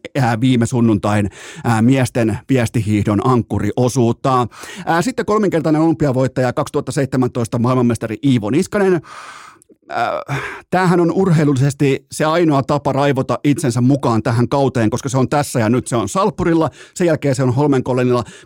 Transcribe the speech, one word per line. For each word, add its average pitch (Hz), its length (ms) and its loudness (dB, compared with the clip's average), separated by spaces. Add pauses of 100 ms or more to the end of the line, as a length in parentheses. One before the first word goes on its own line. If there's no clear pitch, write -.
(220)
ää, 117 200 0
viime 127 240 2
sunnuntain, 107 640 0 (340)
ää, 113 180 0
miesten 120 560 0 (120)
viestihiihdon 107 800 0
ankkuriosuutta. 120 1200 0 (380)
Ää, 170 160 0
sitten 240 240 -4
kolminkertainen 165 560 0
olympiavoittaja, 131 720 0
kaksituhatta 143 380 -4
seitsemäntoista 127 680 -2
maailmanmestari 117 680 0
Iivo 120 240 2
Niskanen. 185 520 0 (920)
Äh, 117 460 -4 (320)
tämähän 180 300 2
on 165 120 2
urheilullisesti 143 1000 2
se - 140 -2
ainoa 156 380 2
tapa 143 280 0
raivota 135 520 0
itsensä 127 380 0
mukaan 123 420 2
tähän 120 260 0
kauteen, 127 400 2
koska 120 200 -4
se 113 80 -2
on 127 120 2
tässä 143 300 -2
ja 117 100 2
nyt, 123 180 0
se 131 80 -4
on 107 140 -2
Salppurilla, 180 600 0 (260)
sen 180 120 0
jälkeen 143 280 0
se 139 80 -2
on 127 100 0
Holmenkollenilla, 127 680 0 (220)